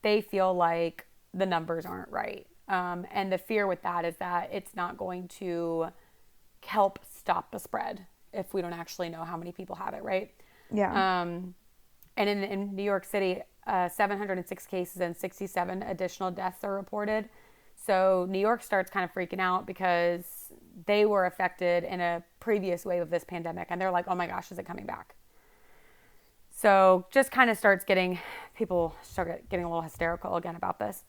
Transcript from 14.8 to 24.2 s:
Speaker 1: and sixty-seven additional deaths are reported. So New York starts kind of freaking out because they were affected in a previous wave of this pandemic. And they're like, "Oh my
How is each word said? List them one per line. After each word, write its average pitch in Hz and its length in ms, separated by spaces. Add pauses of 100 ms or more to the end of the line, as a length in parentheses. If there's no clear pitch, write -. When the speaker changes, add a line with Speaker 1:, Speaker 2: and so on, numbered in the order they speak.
Speaker 1:
and 170 160
sixty-seven 185 680
additional 185 480
deaths 185 320
are 196 100
reported. 208 540 (480)
So 185 520
New 190 120
York 226 240
starts 190 260
kind 190 140
of 170 100
freaking 185 240
out 180 280
because 175 840 (340)
they 208 200
were 196 200
affected 175 580
in 180 160
a 170 240 (160)
previous 190 440
wave 175 180
of 160 80
this 170 120
pandemic. 170 480
And 180 100
they're 185 120
like, 175 160
"Oh 180 80
my 175 100